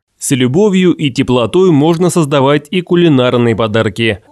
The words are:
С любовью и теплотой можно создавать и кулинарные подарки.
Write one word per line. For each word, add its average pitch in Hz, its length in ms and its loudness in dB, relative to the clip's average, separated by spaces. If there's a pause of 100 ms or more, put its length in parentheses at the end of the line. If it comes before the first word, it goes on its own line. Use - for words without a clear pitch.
(180)
С - 140 -8
любовью 180 600 2
и 143 200 -4
теплотой 123 580 0
можно 165 400 0
создавать 147 600 0
и 180 80 -2
кулинарные 127 760 0
подарки. 110 640 -2 (140)